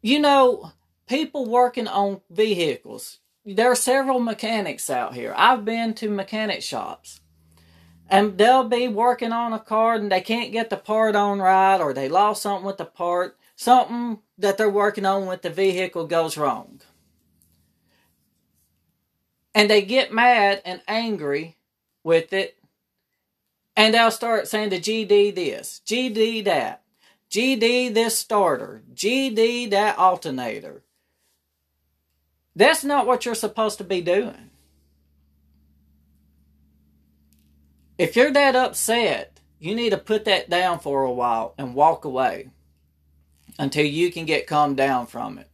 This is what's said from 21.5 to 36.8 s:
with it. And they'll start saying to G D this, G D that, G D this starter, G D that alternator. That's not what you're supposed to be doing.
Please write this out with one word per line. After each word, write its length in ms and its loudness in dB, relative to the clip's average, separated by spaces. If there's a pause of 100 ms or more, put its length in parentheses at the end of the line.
with 300 2
it. 260 -4 (1160)
And 180 4
they'll 160 4
start 380 -4
saying 220 -4
to 100 -4
G 240 -4
D 260 4
this, 540 -8
G 240 -4
D 340 -2
that, 400 -2 (480)
G 260 0
D 320 0
this 300 0
starter, 640 -2 (100)
G 380 -2
D 360 0
that 300 0
alternator. 880 -2 (1700)
That's 300 4
not 220 0
what 180 0
you're 100 -4
supposed 440 -6
to 60 -12
be 180 -4
doing. 480 -4 (3500)